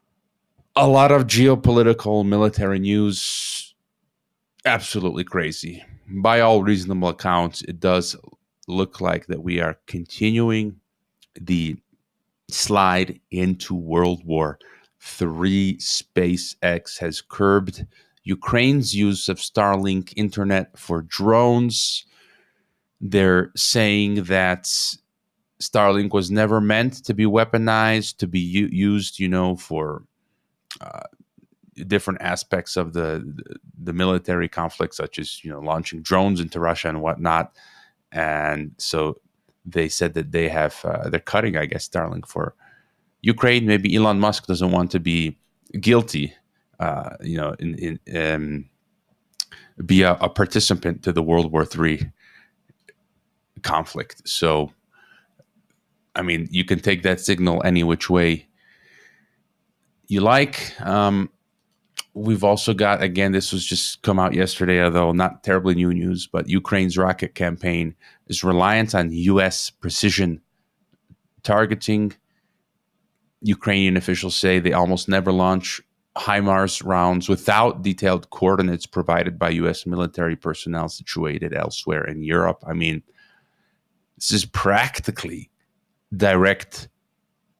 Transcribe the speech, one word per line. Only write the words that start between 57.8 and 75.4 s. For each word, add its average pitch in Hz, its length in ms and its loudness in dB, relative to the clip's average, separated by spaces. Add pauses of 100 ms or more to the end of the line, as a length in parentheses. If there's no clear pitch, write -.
which 85 260 0
way 85 380 2 (1600)
you 98 120 0
like. 135 600 2
Um, 101 500 0 (800)
we've 107 300 -2
also 104 320 2
got, 101 300 2
again, 95 260 0
this 95 220 0
was 92 120 -4
just - 380 -6
come 98 160 2
out 92 160 2
yesterday, 90 480 2
although 87 300 4
not 87 320 -2
terribly 92 320 2
new 87 180 2
news, 90 320 -4
but - 220 -4
Ukraine's 92 500 0
rocket 92 380 -2
campaign 85 580 -4 (320)
is - 160 -6
reliant 101 540 2
on 85 160 0
U 92 280 2
S - 300 -2
precision 90 680 -2 (1040)
targeting. 107 680 0 (1300)
Ukrainian 98 540 2
officials 90 380 -2
say 92 240 2
they 87 140 2
almost 90 360 0
never 95 220 2
launch 92 500 0 (360)